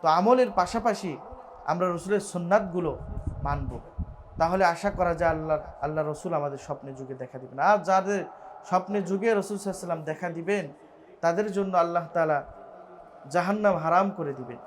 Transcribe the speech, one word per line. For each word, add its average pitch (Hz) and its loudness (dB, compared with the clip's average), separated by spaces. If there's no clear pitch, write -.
তো 165 2
আমলের 220 6
পাশাপাশি 196 0
আমরা 175 0
রসুলের 190 0
সুন্নাতগুলো 175 0
মানব। 135 -4
তাহলে 180 4
আশা 175 2
করা 175 0
যায় 165 2
আল্লাহ, 156 0
আল্লাহ 151 -2
রসুল 170 -6
আমাদের 147 -2
স্বপ্নের 135 -10
যুগে 131 -12
দেখা 131 -12
দিবেন। 131 -12
আর 196 6
যাদের 190 2
স্বপ্নের 185 0
যুগে 196 2
রসুল 202 -2
সাল্লাল্লাহু 180 -6
আলাইহি - -12
ওয়াসাল্লাম - -
দেখা 156 -6
দিবেন, 170 -4
তাদের 190 2
জন্য 190 0
আল্লাহ 170 2
তাআলা 156 4
জাহান্নাম 190 4
হারাম 170 4
করে 151 -4
দিবেন। 123 -10